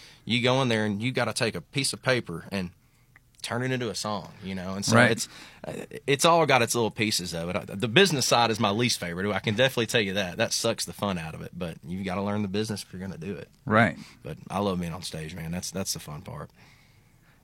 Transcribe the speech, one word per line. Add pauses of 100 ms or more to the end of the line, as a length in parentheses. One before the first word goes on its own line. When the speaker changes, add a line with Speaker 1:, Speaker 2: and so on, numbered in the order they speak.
(260)
Speaker 1:
you
go
in
there
and
you
gotta
take
a
piece
of
paper
and (680)
turn
it
into
a
song, (140)
you
know.
And
so
Speaker 2:
Right.
Speaker 1:
it's, (380)
uh, (340)
it's
all
got
its
little
pieces
of
it.
I,
the
business
side
is
my
least
favorite.
I
can
definitely
tell
you
that.
That
sucks
the
fun
out
of
it,
but
you
gotta
learn
the
business
if
you're
gonna
do
it. (160)
Speaker 2:
Right. (240)
Speaker 1:
But (140)
I
love
being
on
stage,
man.
That's,
that's
the
fun
part. (920)